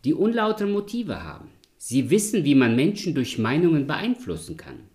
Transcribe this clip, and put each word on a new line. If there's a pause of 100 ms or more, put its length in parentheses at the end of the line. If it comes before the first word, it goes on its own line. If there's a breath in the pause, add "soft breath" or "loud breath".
die
unlautere
Motive
haben. (280)
Sie
wissen,
wie
man
Menschen
durch
Meinungen
beeinflussen
kann. (180)